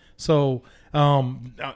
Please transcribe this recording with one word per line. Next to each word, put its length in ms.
So, 460
um, 680
uh, 160